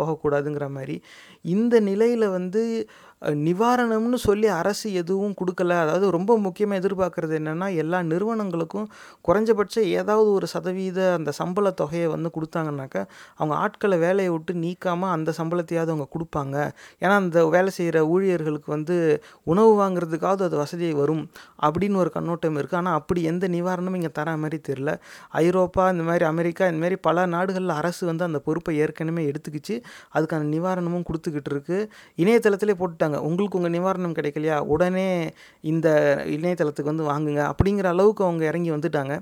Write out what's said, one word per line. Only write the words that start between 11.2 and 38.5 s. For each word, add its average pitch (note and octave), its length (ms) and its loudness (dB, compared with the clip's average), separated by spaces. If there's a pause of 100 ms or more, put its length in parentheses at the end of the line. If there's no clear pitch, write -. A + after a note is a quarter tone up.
சம்பள F3+ 400 -2
தொகையை E3+ 380 -2
வந்து D#3 260 -2
கொடுத்தாங்கன்னாக்கா, D#3 720 -6 (280)
அவங்க D3+ 220 -2
ஆட்களை G3 420 0
வேலையை F3+ 340 2
விட்டு E3 200 -4
நீக்காம F3 480 -2
அந்த E3 360 -2
சம்பளத்தையாவது E3 540 -2
அவங்க D3+ 220 -2
கொடுப்பாங்க. D3 580 -4 (300)
ஏன்னா F3 80 2
அந்த F3 380 4
வேலை F3+ 320 4
செய்யற E3+ 200 2
ஊழியர்களுக்கு D#3 760 0
வந்து D#3 500 2 (200)
உணவு G#3 400 6
வாங்குறதுக்காவது F3+ 600 0
அது D#3+ 140 0
வசதி E3+ 360 -2
வரும் D3+ 380 0 (320)
அப்படின்னு F3 340 2
ஒரு F3 140 2
கண்ணோட்டம் D#3+ 460 -2
இருக்கு. C#3+ 200 -4
ஆனா F3+ 160 -2
அப்படி E3 300 0
எந்த F3 260 0
நிவாரணமும் F3+ 460 -2
இங்க F3 140 -4
தர D#3 280 -4
மாதிரி D3+ 320 -4
தெரியல. C#3 300 -4 (300)
ஐரோப்பா, F3+ 640 2
இந்த F3 120 0
மாதிரி E3+ 220 2
அமெரிக்கா, E3 400 0
இந்த E3+ 140 0
மாதிரி F3 180 -2
பல F3 300 2
நாடுகள்ல F#3 420 -2
அரசு E3+ 380 -2
வந்து E3 180 -2
அந்த D#3+ 140 -2
பொறுப்பை D#3+ 380 -4
ஏற்கனவே D#3 540 -2
எடுத்துக்கிச்சு. D#3 520 -8 (320)
அதுக்கான D#3 260 0
நிவாரணமும் D#3 320 -2
கொடுத்துக்கிட்டு E3+ 800 -4
இருக்கு. E3+ 380 -4 (280)
இணையதளத்திலே G#3 580 4
போட்டுட்டாங்க, E3+ 420 -2
"உங்களுக்கு F#3 420 -2
உங்க F3 100 0
நிவாரணம் F3+ 460 -2
கிடைக்கலையா, D3+ 440 -2
உடனே F3+ 760 0 (280)
இந்த D3+ 640 4
இணையதளத்துக்கு D#3 680 -2
வந்து D#3+ 100 -2
வாங்குங்க" D3 480 0
அப்படிங்கிற G3 320 2
அளவுக்கு G3 400 4
அவங்க E3+ 200 0
இறங்கி E3 260 0